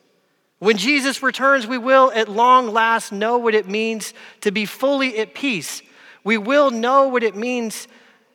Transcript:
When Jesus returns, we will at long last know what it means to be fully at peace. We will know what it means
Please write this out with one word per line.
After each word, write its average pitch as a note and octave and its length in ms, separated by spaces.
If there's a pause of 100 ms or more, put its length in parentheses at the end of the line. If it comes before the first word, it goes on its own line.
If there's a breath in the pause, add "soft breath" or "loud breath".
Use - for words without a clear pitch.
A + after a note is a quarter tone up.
(600)
When G#3 180
Jesus C4 460
returns, C4 440
we B3+ 100
will C4 340
at A3 180
long B3 380
last A3+ 440
know A3 260
what A#3 180
it G3+ 120
means A3 460 (280 loud breath)
to G#3 100
be G#3 140
fully C4 540
at G#3+ 140
peace. A3+ 480 (420 loud breath)
We A3 140
will C4+ 340
know B3+ 360
what B3 160
it G#3+ 120
means A#3 520 (460 soft breath)